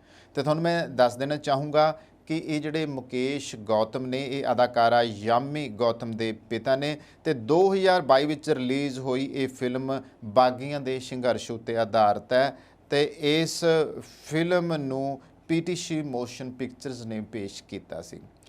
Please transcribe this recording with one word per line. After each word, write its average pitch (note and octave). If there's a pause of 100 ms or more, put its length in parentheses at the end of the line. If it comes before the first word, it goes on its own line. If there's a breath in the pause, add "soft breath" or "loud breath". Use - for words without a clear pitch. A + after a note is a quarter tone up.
(340 soft breath)
ਤੇ C#3+
ਤੁਹਾਨੂੰ D3+
ਮੈਂ E3+
ਦੱਸ B2
ਦੇਣਾ C#3
ਚਾਹੂੰਗਾ D3+ (260 loud breath)
ਕਿ D#3+
ਇਹ D3+
ਜਿਹੜੇ D3+
ਮੁਕੇਸ਼ C3
ਗੌਤਮ A2
ਨੇ, C3
ਇਹ C3
ਅਦਾਕਾਰਾ A#2+
ਯਾਮੀ A#2+
ਗੌਤਮ A2+
ਦੇ A2+
ਪਿਤਾ A2+
ਨੇ। D3 (260 loud breath)
ਤੇ D#3
ਦੋ D#3+
ਹਜ਼ਾਰ F#3
ਬਾਈ C3+
ਵਿੱਚ D3
ਰਿਲੀਜ਼ C3+
ਹੋਈ C3+
ਇਹ C3+
ਫਿਲਮ C3 (220 loud breath)
ਬਾਗੀਆਂ B2+
ਦੇ C3
ਸੰਘਰਸ਼ B2
ਉੱਤੇ A#2
ਆਧਾਰਿਤ G#2+
ਹੈ C3+ (340 loud breath)
ਤੇ D3
ਇਸ D#3 (640)
ਫਿਲਮ E3+
ਨੂੰ C3+ (280 loud breath)
ਪੀਟੀਸੀ E3
ਮੋਸ਼ਨ B2+
ਪਿਕਚਰਜ਼ B2+
ਨੇ A2
ਪੇਸ਼ G#2
ਕੀਤਾ E2+
ਸੀ। - (280 loud breath)